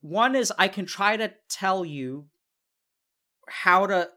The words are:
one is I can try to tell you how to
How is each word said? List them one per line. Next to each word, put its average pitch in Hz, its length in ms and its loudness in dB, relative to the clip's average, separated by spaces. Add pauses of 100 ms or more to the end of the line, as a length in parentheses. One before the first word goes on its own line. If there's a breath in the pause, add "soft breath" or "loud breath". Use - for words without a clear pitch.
one 220 340 0
is 247 220 0
I 185 100 4
can 190 180 -6
try 208 320 0
to 214 160 -4 (160)
tell 190 340 -2
you 143 440 -10 (1200)
how 190 400 4
to 180 300 0